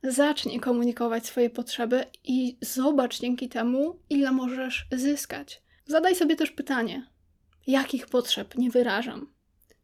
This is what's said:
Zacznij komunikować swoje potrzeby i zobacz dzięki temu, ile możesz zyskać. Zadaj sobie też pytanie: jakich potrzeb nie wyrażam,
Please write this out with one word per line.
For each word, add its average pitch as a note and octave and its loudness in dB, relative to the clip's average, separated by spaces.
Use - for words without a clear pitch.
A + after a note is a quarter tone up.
Zacznij C4+ 0
komunikować A#3+ 0
swoje A#3+ 0
potrzeby A#3+ -2
i B3+ 0
zobacz C4 0
dzięki B3 -2
temu, B3+ 0
ile C#4 2
możesz B3+ -2
zyskać. C4+ -4
Zadaj D#4+ 4
sobie E4 2
też D#4 0
pytanie: B3 -4
jakich C4+ 0
potrzeb - -2
nie B3+ 2
wyrażam, A#3+ 0